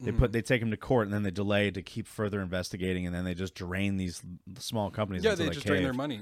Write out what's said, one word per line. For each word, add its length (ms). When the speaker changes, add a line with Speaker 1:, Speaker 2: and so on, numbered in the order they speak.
Speaker 1:
They 100
Speaker 2:
Mm-hmm. 80
Speaker 1:
put, 140
they 100
take 200
'em 100
to 40
court, 300
and 80
then 80
they 80
delay 400
to 120
keep 260
further 320
investigating, 680
and 80
then 100
they 100
just 200
drain 420
these 280
l-, 360
small 300
companies 320
Speaker 2:
Yeah, 100
Speaker 1:
until 120
Speaker 2:
they 60
Speaker 1:
they 40
Speaker 2:
just 120
drain 160
their 100
Speaker 1:
cave. 60
Speaker 2:
money. 240